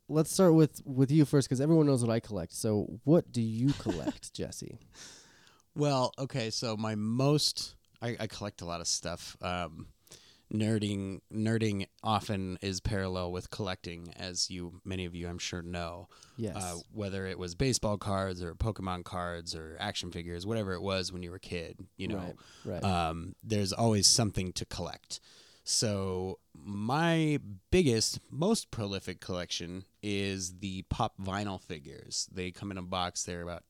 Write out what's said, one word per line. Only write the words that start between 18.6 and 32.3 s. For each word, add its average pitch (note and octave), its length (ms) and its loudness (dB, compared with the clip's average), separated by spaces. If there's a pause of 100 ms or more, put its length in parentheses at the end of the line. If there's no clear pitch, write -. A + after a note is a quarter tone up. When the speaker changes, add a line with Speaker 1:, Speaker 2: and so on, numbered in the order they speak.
Speaker 2:
cards F2 500 -6
or D#2+ 240 -12
action F#2+ 320 -4
figures, F2 340 -6
whatever G#2 280 -2
it F2 80 -4
was F#2+ 320 -2
when F2+ 100 -8
you F2 60 -8
were F2+ 80 -12
a - 20 -14
kid, - 380 -8 (180)
you F#2+ 140 -4
know, F2+ 260 -4 (300)
Speaker 1:
Right, F#2 180 -6
right. - 0 -
Speaker 2:
um, E2+ 580 0
there's G#2 300 0
always G#2+ 360 4
something F#2+ 460 2
to - 120 -6
collect. - 560 -8 (420)
So F#2+ 760 0 (160)
my C#3+ 840 2 (300)
biggest, C3 500 4 (120)
most F#3 400 2
prolific G2 500 -4
collection F2+ 640 -6 (180)
is G2 580 -2
the F#2+ 300 -6
Pop - 320 -2
vinyl F#2+ 400 -4
figures. - 720 -8